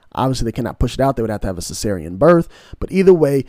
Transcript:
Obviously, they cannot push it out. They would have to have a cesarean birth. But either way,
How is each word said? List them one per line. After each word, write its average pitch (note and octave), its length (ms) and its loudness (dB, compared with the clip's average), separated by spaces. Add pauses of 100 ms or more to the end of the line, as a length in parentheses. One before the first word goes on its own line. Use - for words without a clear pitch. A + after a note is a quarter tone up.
(140)
Obviously, B2+ 320 -2
they A2 60 -2
cannot - 280 -8
push B2+ 160 -2
it - 40 -4
out. C3+ 160 0
They A#2+ 60 -4
would A2 80 -2
have G#2 120 -6
to A2 60 -4
have F#2 100 -6
a F2+ 40 -10
cesarean F2+ 560 -6
birth. E3+ 300 4 (320)
But - 120 -10
either F#3 220 6
way, C#3+ 360 2